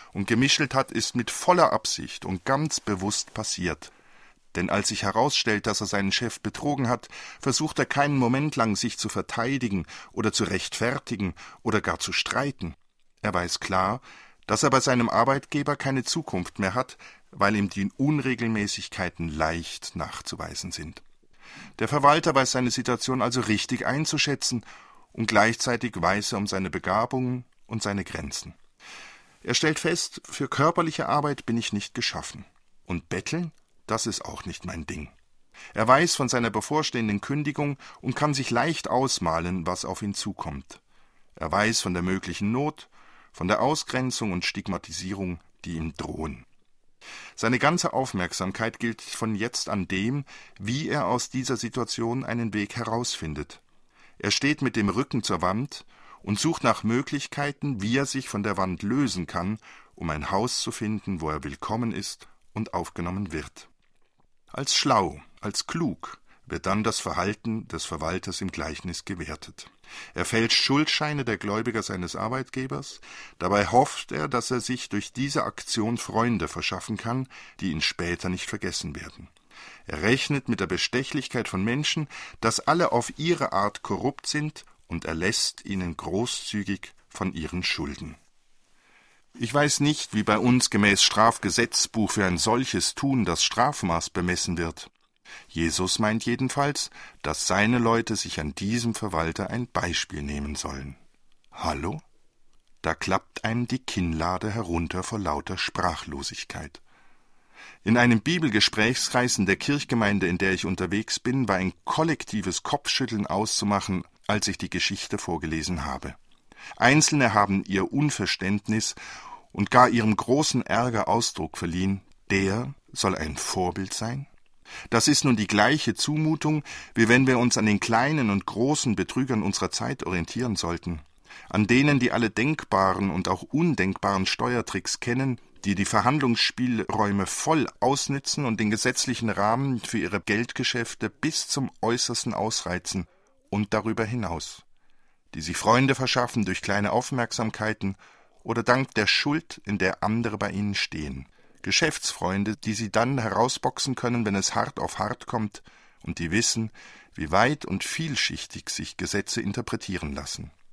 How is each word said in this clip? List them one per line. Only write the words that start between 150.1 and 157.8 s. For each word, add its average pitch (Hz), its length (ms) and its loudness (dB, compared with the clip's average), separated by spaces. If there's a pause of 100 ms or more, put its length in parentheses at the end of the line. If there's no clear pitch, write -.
bei 101 140 -2
ihnen 101 240 -2
stehen. 69 520 -6 (360)
Geschäftsfreunde, 101 920 0
die 110 160 -2
sie 104 180 -4
dann 120 260 2
herausboxen 120 800 0
können, 120 280 0
wenn 101 120 2
es 95 180 0
hart - 260 -2
auf - 200 -4
hart 107 260 -4
kommt, 110 380 -6 (400)
und - 160 -8
die 82 100 -4
wissen, 110 400 0 (460)
wie 85 160 -4
weit 120 340 4
und - 180 -4